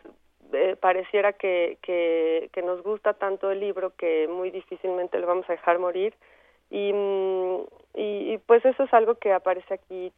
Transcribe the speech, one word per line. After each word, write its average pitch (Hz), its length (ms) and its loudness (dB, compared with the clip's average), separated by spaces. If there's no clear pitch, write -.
eh, 185 280 2
pareciera 190 540 2
que, 180 480 -2
que, 165 720 0
que 185 100 -6
nos 180 220 -4
gusta 208 300 -2
tanto 196 380 -4
el 196 80 -4
libro 190 380 -4
que 160 300 0
muy 180 240 -6
difícilmente 180 640 -6
lo 175 100 -2
vamos 180 220 -2
a 175 40 -2
dejar 170 260 2
morir. 185 340 -2
Y, 202 240 -2
mm, 190 680 -2
y, 208 380 -6
y, 214 120 -4
pues, 233 200 8
eso 262 180 4
es 254 100 2
algo 226 220 4
que 208 160 -2
aparece 185 420 0
aquí 185 440 -10